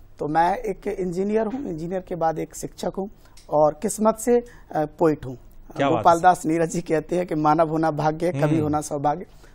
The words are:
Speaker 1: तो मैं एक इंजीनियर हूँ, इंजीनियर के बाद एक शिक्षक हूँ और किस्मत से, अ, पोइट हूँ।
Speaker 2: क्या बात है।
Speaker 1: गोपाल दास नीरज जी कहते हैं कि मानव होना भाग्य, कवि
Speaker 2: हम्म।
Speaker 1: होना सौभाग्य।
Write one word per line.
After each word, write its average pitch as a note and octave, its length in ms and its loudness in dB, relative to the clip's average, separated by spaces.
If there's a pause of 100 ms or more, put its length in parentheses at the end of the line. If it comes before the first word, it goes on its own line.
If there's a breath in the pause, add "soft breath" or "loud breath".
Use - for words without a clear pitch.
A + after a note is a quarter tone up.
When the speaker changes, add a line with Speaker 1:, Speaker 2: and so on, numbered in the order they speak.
(180)
Speaker 1:
तो D3 100 -4
मैं E3+ 280 2
एक - 300 -6
इंजीनियर G3 600 -2
हूँ, B3+ 220 -8
इंजीनियर F3 400 -6
के G3 60 -8
बाद D#3+ 240 -2
एक E3 180 -8
शिक्षक - 420 -8
हूँ G3 120 -6 (400 soft breath)
और D3+ 320 4
किस्मत A3 340 0
से, A#3+ 200 2
अ, A#3+ 80 0 (320 loud breath)
पोइट D#3 500 0
हूँ। B2+ 100 -10 (400)
Speaker 2:
क्या C#3 100 2
बात D#3 120 2
है। A2 40 -2
Speaker 1:
गोपाल E3+ 180 6
दास F3+ 260 4
नीरज E3 240 0
जी E3+ 100 -4
कहते D#3+ 360 -2
हैं F3+ 100 -2
कि F#3 80 -4
मानव D#3 340 4
होना D#3+ 220 0
भाग्य, D#3 420 -2
कवि C#3 80 -4
Speaker 2:
हम्म। D#3 200 2
Speaker 1:
होना D3+ 200 0
सौभाग्य। D3 460 -2 (280 soft breath)